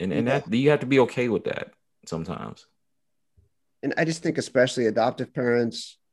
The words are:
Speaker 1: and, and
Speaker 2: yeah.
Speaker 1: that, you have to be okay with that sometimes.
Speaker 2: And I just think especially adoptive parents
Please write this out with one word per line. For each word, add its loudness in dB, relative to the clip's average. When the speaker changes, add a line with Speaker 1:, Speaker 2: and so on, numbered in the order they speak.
Speaker 1:
and, -4
and 0
Speaker 2:
yeah. 0
Speaker 1:
that, -6
you 4
have 2
to -6
be 4
okay 2
with -2
that -6
sometimes. -10
Speaker 2:
And -4
I 2
just -2
think -2
especially 2
adoptive 0
parents -2